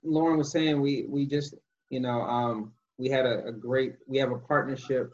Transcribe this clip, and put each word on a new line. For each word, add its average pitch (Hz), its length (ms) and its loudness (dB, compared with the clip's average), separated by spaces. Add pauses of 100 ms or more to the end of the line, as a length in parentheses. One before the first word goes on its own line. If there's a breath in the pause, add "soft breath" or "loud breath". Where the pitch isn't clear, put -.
Lauren 160 340 4
was 143 140 0
saying, 156 300 2
we, 139 260 0
we 143 200 -2
just, 143 260 -2 (380)
you 135 80 -2
know, 123 220 0
um, 117 520 -2 (240)
we 127 100 -2
had 131 200 2
a, 113 200 0
a 117 40 -8
great, 120 420 -2 (140)
we 131 100 0
have 131 140 2
a 123 80 -4
partnership 131 760 -2